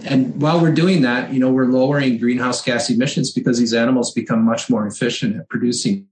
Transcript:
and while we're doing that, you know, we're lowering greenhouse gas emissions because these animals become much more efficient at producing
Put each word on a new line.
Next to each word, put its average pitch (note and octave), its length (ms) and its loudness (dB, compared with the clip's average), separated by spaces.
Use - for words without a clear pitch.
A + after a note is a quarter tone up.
and C3 360 0
while E3 200 2
we're D#3+ 100 4
doing E3 300 2
that, B2+ 320 -2
you C3 60 0
know, B2+ 120 2
we're C3 140 2
lowering C3 540 2
greenhouse B2 420 -2
gas A#2+ 280 -2
emissions B2+ 420 0
because A#2+ 260 0
these A#2 160 0
animals A#2+ 400 0
become A2+ 300 0
much A2+ 260 0
more G#2+ 160 0
efficient A2 500 -4
at - 140 -12
producing A2+ 640 -2